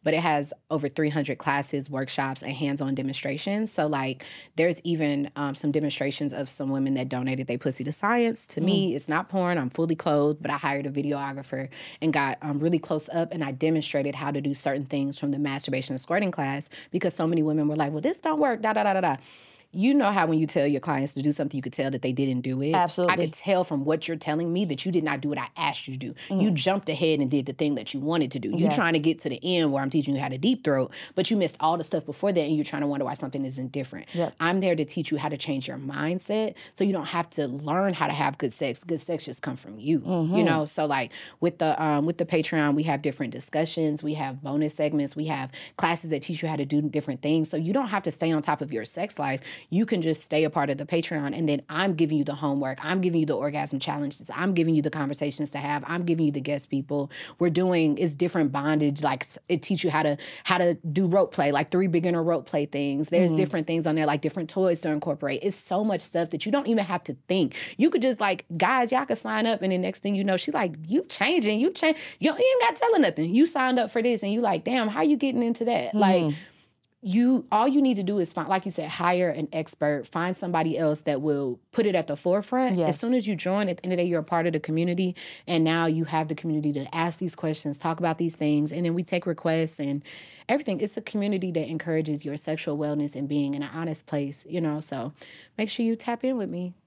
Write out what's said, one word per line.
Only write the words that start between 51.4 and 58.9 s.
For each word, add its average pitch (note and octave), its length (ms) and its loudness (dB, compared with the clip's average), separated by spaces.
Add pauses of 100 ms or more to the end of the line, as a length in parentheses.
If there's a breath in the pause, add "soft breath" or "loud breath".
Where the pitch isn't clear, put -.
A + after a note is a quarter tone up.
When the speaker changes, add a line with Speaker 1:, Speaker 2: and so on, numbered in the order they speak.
Speaker 1:
then C#3+ 220 0
I'm F3+ 240 0
giving D#3 240 2
you C#3+ 60 2
the C#3+ 100 -2
homework. C#3 500 -2
I'm F3+ 160 0
giving E3+ 200 2
you D#3 80 2
the C#3+ 80 0
orgasm C#3+ 420 -2
challenges. C#3+ 560 -4
I'm F#3 220 0
giving E3 180 4
you D3+ 80 4
the D3 80 0
conversations C#3+ 600 -4
to C#4+ 80 -6
have. D3 260 -4
I'm F3 180 -4
giving E3 220 2
you D3 60 4
the C#3+ 100 -4
guest C#3+ 300 -4
people. C#3+ 400 -2 (260 loud breath)
We're F3 140 4
doing, E3 480 4
it's D#3 160 2
different E3 360 2
bondage. D3 520 2